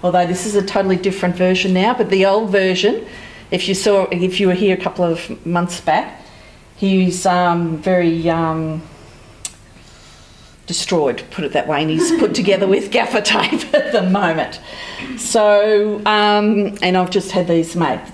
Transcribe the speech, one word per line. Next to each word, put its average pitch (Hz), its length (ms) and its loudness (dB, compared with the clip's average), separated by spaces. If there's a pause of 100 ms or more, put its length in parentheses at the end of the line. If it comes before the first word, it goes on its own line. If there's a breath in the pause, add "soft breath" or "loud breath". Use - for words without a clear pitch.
although 180 240 2
this 180 200 -4
is 208 80 -4
a 202 100 2
totally 190 320 0
different 185 400 -2
version 185 380 2
now, 196 180 2
but 240 160 -2
the 190 160 2
old 202 260 2
version, 190 540 0 (460 loud breath)
if - 180 -4
you 196 60 0
saw, 196 360 2
if 180 300 -2
you 196 80 2
were 180 60 2
here 185 200 2
a 180 60 -6
couple - 240 -4
of - 420 -4
months 175 340 -4
back, 180 380 -2 (580 loud breath)
he's, 185 500 0
um, 170 520 0
very, 170 500 0
um, 160 540 -2 (1800 loud breath)
destroyed, 147 640 -2
put 165 140 -8
it 143 80 -6
that 151 140 -2
way, 151 160 -2
and 156 80 -2
he's 160 280 0
put - 160 2
together 196 320 2
with - 240 0
gaffer 233 300 0
tape - 540 -2
<laughs> - 0 -
at 285 180 2
the 214 100 2
moment. 180 580 0 (580 loud breath)
So, 208 800 4 (100)
um, 208 760 2
and 180 140 2
I've 180 140 2
just 190 220 -2
had 175 160 0
these 165 280 0
made. 147 240 -2 (140)